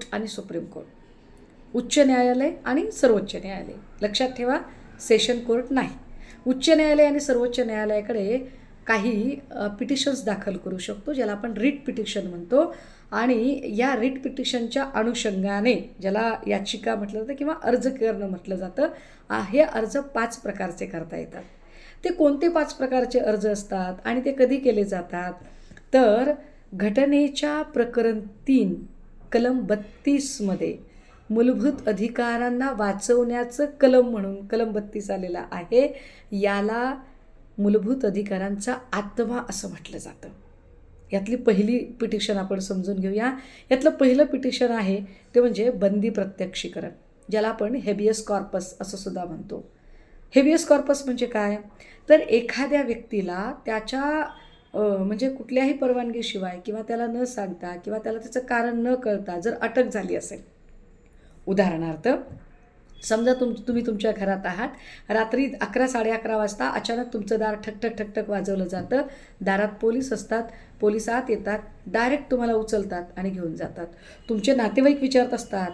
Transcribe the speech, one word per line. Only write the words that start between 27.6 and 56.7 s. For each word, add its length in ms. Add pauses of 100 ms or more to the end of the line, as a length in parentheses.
प्रकरण 580
तीन, 640 (460)
कलम 260
बत्तीसमध्ये 1200 (540)
मूलभूत 580
अधिकारांना 800
वाचवण्याचं 960 (140)
कलम 300
म्हणून 360
कलम 260
बत्तीस 380
आलेला 420
आहे, 480 (320)
याला 680 (560)
मूलभूत 460
अधिकारांचा 680 (180)
आत्मा 560
असं 200
म्हटलं 300
जातं. 300 (840)
यातली 240
पहिली 420
पिटिशन 580
आपण 220
समजून 400
घेऊया. 340 (380)
यातलं 200
पहिलं 340
पिटिशन 460
आहे 340 (300)
ते 60
म्हणजे 300
बंदी 400
प्रत्यक्षीकरण, 800 (420)
ज्याला 180
आपण 260
habeas 580
corpus 320 (160)
असं 160
सुद्धा 280
म्हणतो. 460 (640)
habeas 220
corpus 460
म्हणजे 220
काय? 300 (520)
तर 120
एखाद्या 640
व्यक्तीला 680 (140)
त्याच्या, 600 (460)
अ, 220
म्हणजे 340
कुठल्याही 420
परवानगीशिवाय 960
किंवा 160